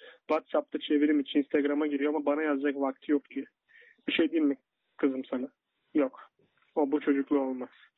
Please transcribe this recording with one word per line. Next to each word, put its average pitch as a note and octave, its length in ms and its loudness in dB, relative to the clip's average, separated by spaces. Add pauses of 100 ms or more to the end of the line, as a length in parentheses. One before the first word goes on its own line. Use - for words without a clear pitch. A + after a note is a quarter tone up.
(180)
WhatsApp'ta D#3 600 -4
çevirim D3+ 420 2
için C#3+ 180 -2
Instagram'a C#3+ 480 0
giriyor C#3+ 280 -2
ama D3 120 -4
bana D3 160 0
yazacak C#3+ 340 -2
vakti C#3 360 -2
yok - 180 0
diyor. C3+ 160 -8 (600)
Bir - 40 -4
şey D#3 180 2
diyeyim D3 180 2
mi C3+ 80 0 (400)
kızım C3 280 -2
sana? B2+ 240 -6 (460)
Yok. C#3+ 260 0 (540)
O C#3+ 180 0
bu D3+ 80 0
çocuklu C#3 380 0
olmaz. C3 300 -4 (280)